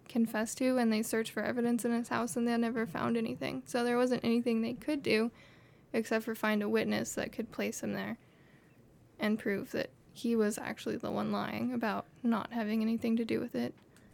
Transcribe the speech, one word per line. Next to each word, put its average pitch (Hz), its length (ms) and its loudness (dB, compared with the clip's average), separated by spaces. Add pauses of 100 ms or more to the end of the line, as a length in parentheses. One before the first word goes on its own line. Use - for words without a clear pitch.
confessed 226 500 0
to, 254 180 4
and 233 160 4
they 214 100 2
searched 220 280 0
for 214 140 -4
evidence 240 400 0
in 240 80 2
his 233 160 0
house, 233 280 0
and 240 120 2
they 240 80 2
never 233 300 0
found 233 300 0
anything. 254 500 -2
So 240 180 0
there 240 120 2
wasn't 247 280 2
anything 233 360 2
they 226 140 -2
could 294 280 -2
do 220 280 4 (640)
except 220 320 0
for 226 100 -4
find 214 280 2
a 208 60 0
witness 220 460 2
that - 180 -4
could 226 200 -6
place 214 300 -4
him 214 100 -2
there 202 260 -4 (1000)
and 214 200 2
prove - 340 -2
that - 180 -2 (220)
he 233 220 0
was 214 240 4
actually 220 380 -4
the - 140 -4
one 208 220 -2
lying 214 400 -2
about 220 340 -2 (160)
not 233 300 0
having 220 300 0
anything 226 340 0
to 233 80 2
do 226 160 0
with 240 140 -6
it. 240 200 -4 (400)